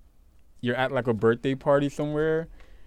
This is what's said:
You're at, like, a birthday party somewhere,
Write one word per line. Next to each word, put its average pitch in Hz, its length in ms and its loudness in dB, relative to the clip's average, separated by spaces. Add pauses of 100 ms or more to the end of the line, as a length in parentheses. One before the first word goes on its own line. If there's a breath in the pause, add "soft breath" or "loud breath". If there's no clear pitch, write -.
(600)
You're 120 160 -2
at, 131 160 -2
like, 123 140 -2
a 123 80 0
birthday 117 400 2
party 143 340 2
somewhere, 156 600 -2 (380 soft breath)